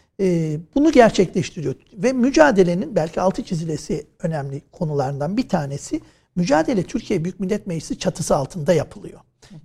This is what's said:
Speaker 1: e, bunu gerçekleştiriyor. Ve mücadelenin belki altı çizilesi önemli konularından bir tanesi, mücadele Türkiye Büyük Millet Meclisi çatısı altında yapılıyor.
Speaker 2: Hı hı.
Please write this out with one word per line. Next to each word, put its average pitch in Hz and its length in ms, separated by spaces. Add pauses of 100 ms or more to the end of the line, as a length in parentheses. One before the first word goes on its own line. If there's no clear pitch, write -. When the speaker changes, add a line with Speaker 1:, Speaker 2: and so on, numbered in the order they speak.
(200)
Speaker 1:
e, 165 380 (180)
bunu 302 160
gerçekleştiriyor. 185 840 (180)
Ve 233 200
mücadelenin 240 800
belki 160 260
altı 190 220
çizilesi 160 640 (140)
önemli 143 420 (100)
konularından 143 640
bir 262 120
tanesi, 143 520 (340)
mücadele 247 480
Türkiye 202 400
Büyük 180 160
Millet 190 280
Meclisi 170 320
çatısı 175 360
altında 147 380
yapılıyor. - 460 (300)
Speaker 2:
Hı 196 60
hı. 156 100